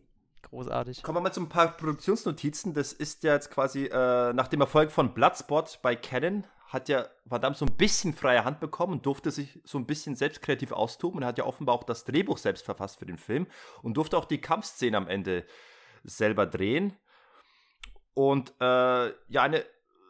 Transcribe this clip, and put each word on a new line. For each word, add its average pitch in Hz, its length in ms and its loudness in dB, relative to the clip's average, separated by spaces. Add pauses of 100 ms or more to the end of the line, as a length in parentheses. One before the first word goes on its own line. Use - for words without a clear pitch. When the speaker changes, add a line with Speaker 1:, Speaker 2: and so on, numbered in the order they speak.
(440)
Speaker 1:
Großartig. 123 600 -6
Speaker 2:
kommen 156 140 -4
wir 175 40 0
mal 185 120 0
zu 185 80 -4
ein 156 80 -6
paar 165 260 4
Produktionsnotizen. 156 960 -2
Das 143 200 -2
ist - 300 -10
ja 156 100 6
jetzt 143 180 0
quasi, 135 340 0
äh, 123 480 2
nach 127 140 2
dem 147 140 2
Erfolg 151 300 6
von 135 220 2
Bloodsport 151 680 2
bei 123 140 2
Cannon 165 500 -4 (220)
hat 131 220 -6
ja 131 180 2 (180)
Van 117 160 -4
Damme 143 140 2
so 147 100 0
ein - 120 6
bisschen 180 360 4
freie 123 300 4
Hand 139 160 -4
bekommen 170 340 -4
und 123 120 -6
durfte 143 260 -2
sich 143 320 -10
so - 140 -8
ein 123 80 -4
bisschen 147 320 -6
selbst 143 240 -2
kreativ 135 320 -4
austoben 175 460 -4
und 131 60 -4
hat 120 120 -4
ja 127 80 -2
offenbar 127 300 0
auch 120 80 -6
das - 200 -6
Drehbuch 170 340 0
selbst - 280 -2
verfasst 98 340 -8
für - 60 -14
den 87 120 -12
Film 151 300 -2 (360)
und 117 120 -4
durfte 156 220 0
auch 156 80 0
die 151 160 -4
Kampfszene 131 560 -2
am 98 100 -2
Ende 92 380 -2 (580)
selber 107 420 2
drehen. 127 480 -2 (1200)
Und, 135 460 2
äh, 127 480 4 (220)
ja, 127 140 2
eine, 147 200 2 (460)